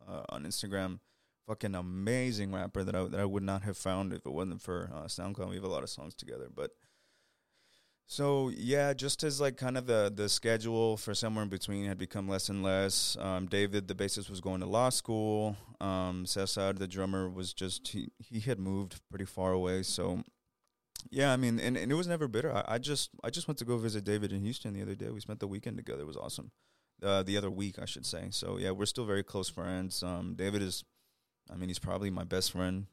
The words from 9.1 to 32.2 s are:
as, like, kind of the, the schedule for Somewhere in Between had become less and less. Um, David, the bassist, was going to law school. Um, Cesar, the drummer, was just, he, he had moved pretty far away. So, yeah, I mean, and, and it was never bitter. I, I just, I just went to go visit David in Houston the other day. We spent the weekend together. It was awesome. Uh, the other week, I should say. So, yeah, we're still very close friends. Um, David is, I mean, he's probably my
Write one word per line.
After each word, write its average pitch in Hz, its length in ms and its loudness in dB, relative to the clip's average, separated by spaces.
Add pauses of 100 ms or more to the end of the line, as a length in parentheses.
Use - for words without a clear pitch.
as, 143 160 0
like, 135 160 2
kind 127 200 0
of 123 100 -4
the, 107 280 6
the 104 140 2
schedule 113 680 4
for 104 200 -2
Somewhere 110 260 0
in 104 60 0
Between 101 380 -2
had 95 120 -2
become 95 300 -4
less 95 200 0
and 98 140 0
less. 95 560 4
Um, 92 280 0
David, 98 420 2
the 95 60 -2
bassist, 98 360 -2
was 92 100 -8
going 92 200 -2
to 95 60 -4
law 120 240 4
school. 107 640 2 (240)
Um, 92 460 0
Cesar, 98 480 2
the 95 120 -2
drummer, 95 420 0
was 92 240 -4
just, - 360 -4
he, - 300 -6
he 113 200 -6
had 107 220 0
moved 95 400 -2 (100)
pretty 98 140 -4
far 92 260 2
away. 92 320 4
So, 92 400 0 (880)
yeah, 135 220 4
I 127 40 6
mean, 120 220 4
and, 123 180 2
and 98 140 0
it 151 60 4
was 175 100 0
never 160 220 0
bitter. 120 260 2
I, 107 200 2
I 123 40 4
just, 139 320 0 (140)
I 117 60 -2
just - 180 -4
went 143 100 -2
to 120 60 -4
go 120 140 2
visit 110 260 0
David 104 280 2
in 98 100 0
Houston 107 320 -4
the 95 80 -4
other 101 120 -4
day. 104 160 -6
We 110 80 -6
spent 107 220 -8
the 101 80 -2
weekend 104 280 -6
together. - 260 -6
It 76 40 -8
was 78 100 -8
awesome. - 360 -8 (500)
Uh, 98 220 4
the 95 120 0
other 101 140 0
week, 95 300 -4
I 95 40 -6
should - 220 -6
say. 92 240 -4
So, 95 280 -2
yeah, 95 120 0
we're 98 160 0
still 120 200 -2
very 98 180 2
close 95 240 -4
friends. 92 560 -4
Um, 90 320 -4
David 101 260 0
is, 92 220 -4 (640)
I 92 60 -10
mean, 90 120 -4
he's 87 120 -4
probably 92 280 0
my 92 160 -2